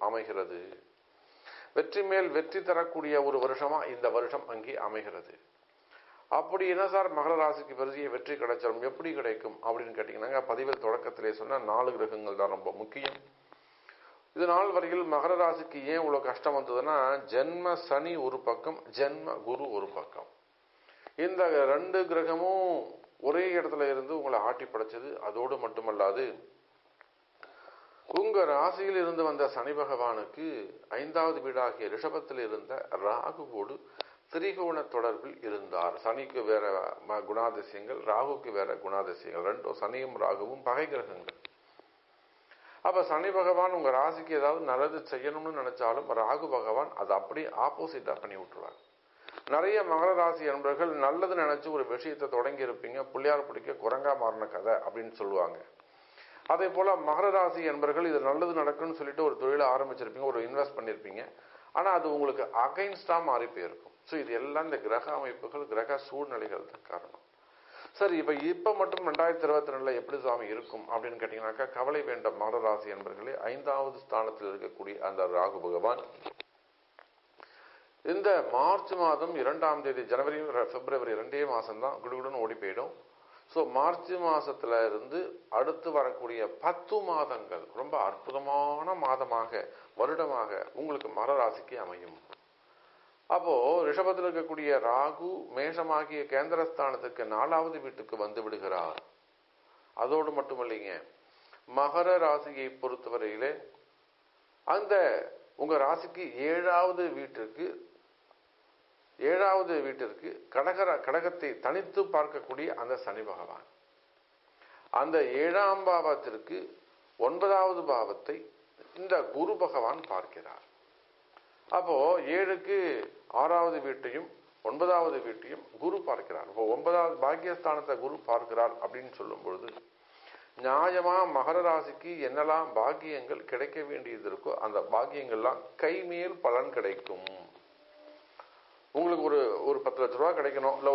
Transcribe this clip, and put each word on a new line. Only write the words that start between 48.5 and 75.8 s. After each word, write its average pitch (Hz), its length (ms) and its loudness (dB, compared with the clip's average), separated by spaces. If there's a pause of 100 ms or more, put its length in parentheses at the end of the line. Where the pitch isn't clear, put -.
நிறைய 190 240 4 (140)
மகர 165 180 6 (100)
ராசி 165 340 4
அன்பர்கள் 143 380 0 (140)
நல்லது 180 380 2
நினைச்சு 147 340 0
ஒரு 131 160 0
விஷயத்தை 143 420 -6
தொடங்கி 131 320 0
இருப்பீங்க, 120 320 -8 (140)
பிள்ளையார் 143 380 2
பிடிக்க 127 340 -8
குரங்கா 135 380 2
மாறின 110 340 -2
கதை 107 180 2 (120)
அப்படின்னு 113 340 -8
சொல்லுவாங்க. 95 360 0 (1000)
அதே 185 220 2
போல 190 200 4 (100)
மகர 180 320 4
ராசி 170 240 2 (100)
அன்பர்கள் 147 380 2
இது 143 180 4
நல்லது 165 320 2
நடக்கும்னு 156 400 -2
சொல்லிட்டு 143 280 0
ஒரு - 160 0
தொழிலை 143 200 4 (120)
ஆரம்பிச்சிருப்பீங்க, 131 560 -2
ஒரு 117 160 -2
invest 139 300 -2
பண்ணிருப்பீங்க, 107 440 -8 (560)
ஆனா 190 200 4
அது 151 160 0
உங்களுக்கு 135 300 0 (220)
அகைன்ஸ்டா 180 520 0 (120)
மாறி 120 240 0
போயிருக்கும். - 420 -10 (120)
So 165 120 -4
இது 117 100 -8 (120)
எல்லாம் 147 260 -2
இந்த 143 160 -2
கிரக 113 200 0 (140)
அமைப்புகள், 131 540 -8
கிரக 117 340 -2
சூழ்நிலைகள் 110 640 -8
தான் - 220 -20
காரணம். - 260 -14 (800)
"சரி, 190 240 4
இப்ப, 147 120 0 (180)
இப்ப 180 180 0 (100)
மட்டும் - 300 0
ரெண்டாயிரத்தி 165 380 2
இருபத்தி 147 260 2
ரெண்டுல 131 260 -2
எப்படி 135 240 -6
சுவாமி 120 300 0
இருக்கும்?" 113 400 -10
அப்படின்னு 117 280 -4
கேட்டீங்கன்னாக்கா, 110 440 -4 (100)
கவலை 139 320 0
வேண்டாம் 110 340 -2
மகர 110 240 0
ராசி 107 300 0
அன்பர்களே. 101 380 -10 (160)
ஐந்தாவது 135 540 -2
ஸ்தானத்தில் 110 480 -2
இருக்கக்கூடிய 98 440 -10 (140)
அந்த 95 260 0
ராகு 95 300 2
பகவான் 87 360 0 (2000)